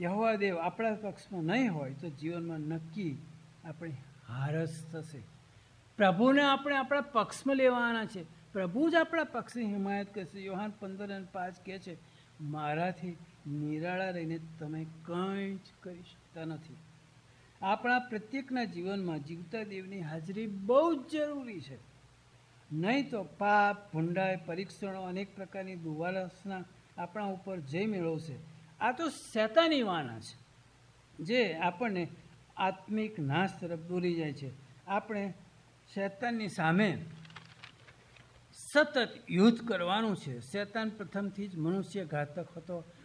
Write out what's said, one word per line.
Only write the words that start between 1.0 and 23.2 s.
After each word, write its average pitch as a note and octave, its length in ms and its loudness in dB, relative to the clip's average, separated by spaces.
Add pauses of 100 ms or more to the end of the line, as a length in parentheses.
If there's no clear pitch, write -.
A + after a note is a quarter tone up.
નહીં G#3+ 300 4
હોય C#3 200 -4
તો E3 160 -8
જીવનમાં E3 500 -4
નક્કી D#3 580 -4 (480)
આપણી E3 260 -10 (360)
હાર C#3+ 380 -2
જ D#3 40 -4 (220)
થશે. D3+ 420 -12 (640)
પ્રભુને A3 460 8
આપણે C#4 320 4
આપણા C#4 260 2
પક્ષમાં C4+ 540 2
લેવાના A#3+ 500 4
છે, F#3 180 -10 (300)
પ્રભુ G3 360 2
જ D#4+ 60 4
આપણા E4 280 4
પક્ષની A#3+ 420 -4
હિમાયત G3+ 480 -2
કરશે. G3 260 -8
યોહાન G3 400 -4
પંદર G3+ 320 -8
અને G3 200 -6
પાંચ F#3 240 -6 (100)
કહે F#3+ 140 -8
છે, F3 180 -10 (440)
મારાથી D#3 760 -2 (300)
નિરાળા D#3 640 -2
રહીને E3 300 -4 (200)
તમે D#3+ 260 -4 (200)
કંઈ G3 500 -2
જ F#3 40 -10 (240)
કરી F3+ 180 -12
શકતા - 440 -14
નથી. D#3 300 -8 (880)
આપણા A3 380 4
પ્રત્યેકના B3 640 -4
જીવનમાં F3 560 -2
જીવતા E3+ 440 -8
દેવની F#3+ 380 -8
હાજરી E3 460 -6
બહુ A#3+ 480 6
જ C4 160 -8
જરૂરી C#4+ 500 -4
છે, C3 320 -16 (760)
નહીં G#3 380 2
તો G#3+ 140 -4